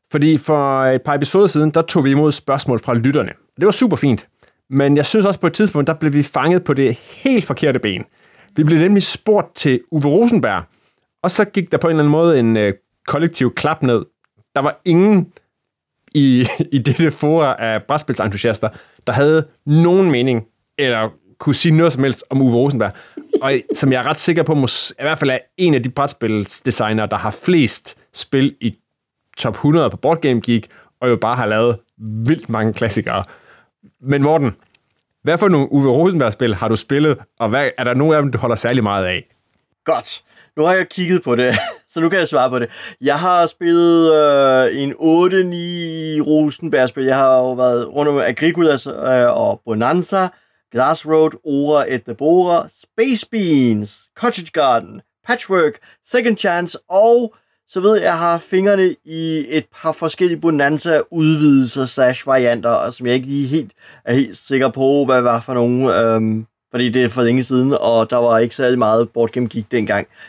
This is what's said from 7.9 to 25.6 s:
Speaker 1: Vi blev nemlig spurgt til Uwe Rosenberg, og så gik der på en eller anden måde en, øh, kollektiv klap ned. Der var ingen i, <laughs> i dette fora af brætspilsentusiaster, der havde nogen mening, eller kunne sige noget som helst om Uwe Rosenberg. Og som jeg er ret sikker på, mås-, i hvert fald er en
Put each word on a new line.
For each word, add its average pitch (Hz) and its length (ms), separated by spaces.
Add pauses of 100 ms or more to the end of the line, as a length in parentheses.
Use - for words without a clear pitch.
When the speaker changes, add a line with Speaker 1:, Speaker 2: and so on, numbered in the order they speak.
Speaker 1:
Vi 151 80
blev 156 160
nemlig 196 240
spurgt - 520
til 127 260 (100)
Uwe 147 140
Rosenberg, 147 580 (600)
og 180 80
så 208 140
gik 196 260
der - 60
på 170 100
en 165 40
eller 156 120
anden 147 80
måde 160 280
en, 113 180
øh, 104 160 (340)
kollektiv 147 480
klap 151 280
ned. 120 220 (500)
Der 139 60
var 143 240
ingen 180 480 (800)
i, 131 380
<laughs> - 180
i 139 60
dette 143 340
fora 151 480
af 110 240
brætspilsentusiaster, 113 840 (380)
der 120 60
havde 151 340 (180)
nogen 170 460
mening, 120 340 (320)
eller 117 320 (300)
kunne 147 160
sige 156 220
noget 160 160
som 131 100
helst 131 260
om 135 120
Uwe 123 140
Rosenberg. 120 360 (500)
Og 135 120 (200)
som 139 180
jeg 127 80
er 123 60
ret 151 140
sikker 156 240
på, 147 100
mås-, - 380
i - 100
hvert 151 180
fald 143 100
er 131 100 (180)
en 175 160